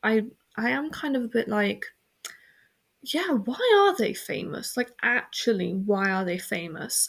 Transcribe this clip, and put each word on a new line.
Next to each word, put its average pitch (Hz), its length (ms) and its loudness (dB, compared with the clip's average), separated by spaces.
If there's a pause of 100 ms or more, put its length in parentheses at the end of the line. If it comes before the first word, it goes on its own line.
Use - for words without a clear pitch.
I, 220 200 4 (340)
I 226 140 0
am 277 200 -2
kind 302 260 -2
of 247 80 0
a 233 40 -4
bit 233 200 0
like, 202 360 0 (1160)
yeah, 339 300 -2
why 403 560 4
are 381 80 2
they - 180 0
famous? - 640 -8
Like, 247 140 -2 (120)
actually, 220 720 0
why 196 360 0
are 190 140 0
they 180 140 -2
famous? - 720 -4